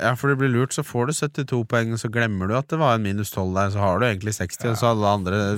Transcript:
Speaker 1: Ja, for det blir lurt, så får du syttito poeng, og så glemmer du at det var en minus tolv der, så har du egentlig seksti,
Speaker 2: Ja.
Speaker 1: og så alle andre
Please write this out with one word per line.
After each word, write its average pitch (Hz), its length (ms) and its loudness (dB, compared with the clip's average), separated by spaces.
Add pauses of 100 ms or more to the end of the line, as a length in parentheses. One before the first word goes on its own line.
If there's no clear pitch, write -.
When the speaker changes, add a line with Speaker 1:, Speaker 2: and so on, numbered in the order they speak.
Speaker 1:
Ja, 113 120 2
for 139 160 -2
det 139 80 2
blir 135 160 2
lurt, 127 200 0
så 151 120 -4
får 123 220 -2
du 151 60 -2
syttito 139 520 -2
poeng, 113 280 0
og 113 40 -2
så 113 140 -4
glemmer 104 360 0
du 107 60 0
at 135 140 0
det 160 100 -4
var 143 220 4
en - 20 -2
minus 101 320 -2
tolv 92 220 -2
der, 98 180 2
så 101 80 0
har 92 180 2
du 123 60 2
egentlig 101 300 -2
seksti, - 320 -6
Speaker 2:
Ja. 117 40 2
Speaker 1:
og 110 60 0
så 117 140 4
alle 107 160 2
andre 101 320 2 (180)